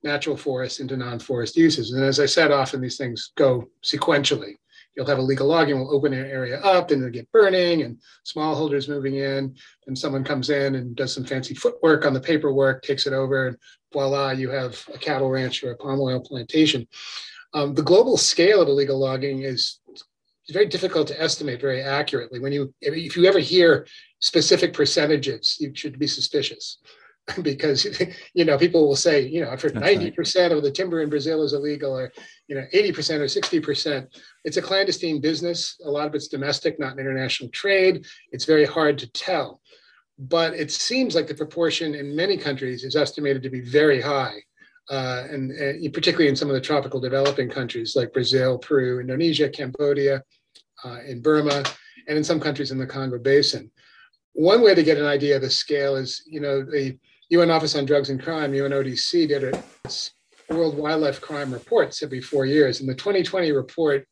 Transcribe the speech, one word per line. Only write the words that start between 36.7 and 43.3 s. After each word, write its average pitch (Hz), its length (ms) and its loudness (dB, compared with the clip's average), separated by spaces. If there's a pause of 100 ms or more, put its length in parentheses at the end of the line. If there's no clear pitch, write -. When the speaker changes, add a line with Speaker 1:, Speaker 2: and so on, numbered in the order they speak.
Speaker 1:
not 131 140 -6
an 139 60 -12
international 131 520 -4
trade. 185 540 2 (260)
It's 127 140 -8
very 151 200 6
hard 147 340 2
to 123 120 -14
tell. - 500 -4 (560)
But 160 360 0
it 147 180 -6
seems 247 440 -2
like 156 120 2
the 147 80 -8
proportion 156 600 -2
in 143 200 -8
many 185 220 0
countries 131 460 -6
is 135 120 -8
estimated 143 480 0